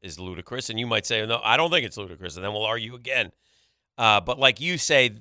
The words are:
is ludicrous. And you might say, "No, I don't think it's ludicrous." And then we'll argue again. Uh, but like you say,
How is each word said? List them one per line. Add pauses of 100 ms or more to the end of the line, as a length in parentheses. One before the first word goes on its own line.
is
ludicrous.
And
you
might
say,
"No,
I
don't
think
it's
ludicrous."
And
then
we'll
argue
again. (680)
Uh,
but
like
you
say,